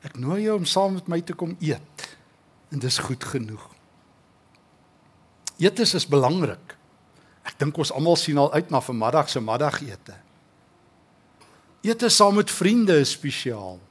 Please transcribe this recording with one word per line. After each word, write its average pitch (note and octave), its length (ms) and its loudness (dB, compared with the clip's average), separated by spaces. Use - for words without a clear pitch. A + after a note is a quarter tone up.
Ek - 140 -16
nooi E3 260 -4
jou G#3+ 140 0
om F3 80 -2
saam F#3+ 280 0
met F3+ 140 -8
my E3+ 140 -2
te E3+ 120 -10
kom E3+ 260 -8
eet. - 580 -6
En C#3+ 80 -6
dis B2 180 -2
goed - 260 -6
genoeg." A2 460 -8
Etes G#3 360 2
is F3 140 -2
belangrik. C#3 680 0
Ek - 120 -14
dink D3 200 -2
ons D#3 140 -2
almal E3 240 2
sien D#3 220 -2
al C#3+ 160 4
uit E3 160 -2
na C3+ 120 0
vanmiddag B2+ 480 0
se C#3 100 -4
middagete. A2+ 760 -4
Ete A3+ 280 0
saam G3+ 260 6
met G#3 160 2
vriende G3 480 4
is C3+ 120 2
spesiaal. G#2 680 -6